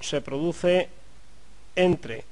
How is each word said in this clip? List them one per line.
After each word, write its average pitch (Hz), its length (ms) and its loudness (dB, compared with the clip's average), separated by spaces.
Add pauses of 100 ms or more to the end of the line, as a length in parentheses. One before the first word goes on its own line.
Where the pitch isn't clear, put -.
se 143 200 0
produce 170 680 2 (840)
entre 175 560 2